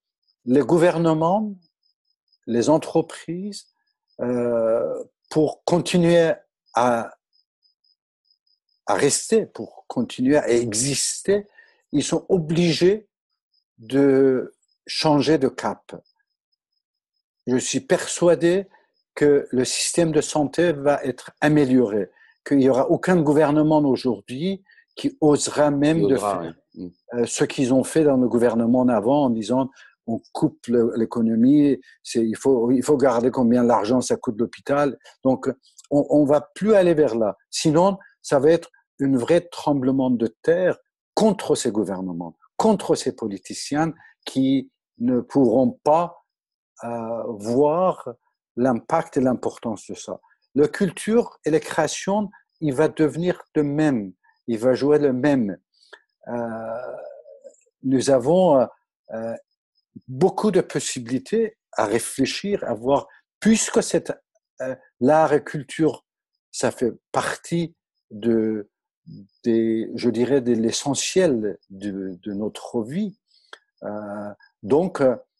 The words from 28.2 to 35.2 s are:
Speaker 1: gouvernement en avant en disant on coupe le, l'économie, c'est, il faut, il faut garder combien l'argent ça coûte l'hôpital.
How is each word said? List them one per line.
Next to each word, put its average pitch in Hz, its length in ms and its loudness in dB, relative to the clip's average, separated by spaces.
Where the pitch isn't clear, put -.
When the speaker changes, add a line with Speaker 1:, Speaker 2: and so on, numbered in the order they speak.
Speaker 1:
gouvernement 117 540 2
en 127 80 2
avant 127 360 0
en 123 40 0
disant 117 400 -2
on 113 120 -6
coupe - 340 -4
le, 117 280 2
l'économie, 120 840 2
c'est, 113 240 -2
il 110 100 -2
faut, 123 360 2
il 131 120 2
faut 147 140 2
garder 123 320 2
combien 123 340 2
l'argent 120 380 2
ça 117 140 -2
coûte 110 240 -6
l'hôpital. 139 580 -2